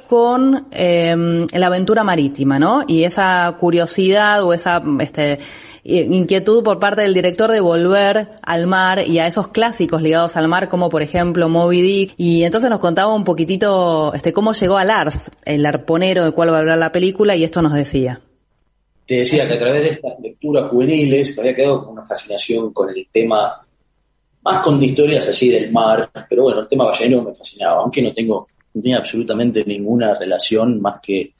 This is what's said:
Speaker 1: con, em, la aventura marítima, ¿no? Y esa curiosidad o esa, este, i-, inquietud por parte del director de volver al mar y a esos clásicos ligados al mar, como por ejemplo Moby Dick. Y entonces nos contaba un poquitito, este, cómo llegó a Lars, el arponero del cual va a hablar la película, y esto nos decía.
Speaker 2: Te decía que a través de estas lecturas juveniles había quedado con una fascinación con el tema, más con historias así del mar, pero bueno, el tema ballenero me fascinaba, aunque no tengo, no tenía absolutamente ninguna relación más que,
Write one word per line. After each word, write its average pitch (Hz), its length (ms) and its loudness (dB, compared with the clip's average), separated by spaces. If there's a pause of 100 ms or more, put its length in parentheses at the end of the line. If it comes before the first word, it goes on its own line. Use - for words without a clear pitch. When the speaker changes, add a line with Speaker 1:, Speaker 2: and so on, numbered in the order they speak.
(100)
Speaker 1:
con, 254 600 2
em, 170 840 0
la 180 140 2
aventura 190 360 0
marítima, 139 560 0
¿no? 220 260 2
Y 160 180 2
esa 175 540 0
curiosidad 190 840 2
o 175 80 2
esa, 170 320 0 (160)
este, 143 400 -2 (460)
i-, 180 140 2
inquietud 190 600 2
por 202 160 0
parte 202 260 0
del 196 100 2
director 208 380 0
de 214 100 2
volver 196 720 2 (100)
al 170 260 -2
mar 185 400 0
y 165 120 2
a 165 80 2
esos 185 200 -2
clásicos 190 540 -2
ligados 165 340 0
al 160 140 0
mar, 185 180 0
como 175 220 0
por 156 140 -2
ejemplo 175 440 -2
Moby 175 340 2
Dick. 190 360 0
Y 170 260 2
entonces 226 260 0
nos 208 100 -2
contaba 190 340 0
un 214 100 0
poquitito, 175 880 0
este, 160 200 -4
cómo 220 180 0
llegó 196 240 0
a 190 80 2
Lars, 185 480 -2 (140)
el 147 200 0
arponero 165 600 0
del 160 80 0
cual 165 180 2
va 160 60 2
a - 20 2
hablar 165 200 2
la 160 120 0
película, 190 460 2
y 165 80 0
esto 165 160 -2
nos 151 120 2
decía. 135 460 -2 (880)
Speaker 2:
Te 127 80 -2
decía 123 320 0
que 120 60 -2
a 117 60 -2
través 135 240 0
de 160 80 0
estas - 300 -10
lecturas 139 480 -4
juveniles 139 680 0
había 123 160 -2
quedado 135 300 0
con 113 80 -18
una 110 120 -18
fascinación 107 680 -6
con 95 160 -2
el 95 200 -10
tema, 110 520 0 (840)
más 190 180 0
con 143 200 2
historias 147 440 2
así 123 220 2
del 110 220 0
mar, 113 380 2 (200)
pero 127 140 2
bueno, 107 180 2
el 107 60 -8
tema 131 180 0
ballenero 120 360 0
me 104 120 -8
fascinaba, 85 480 -4
aunque 131 200 -2
no 110 120 -2
tengo, 110 340 -4 (260)
no 107 80 -8
tenía 123 160 0
absolutamente 110 680 -2
ninguna 104 520 -2
relación 107 640 -2
más 101 200 -4
que, 98 380 -6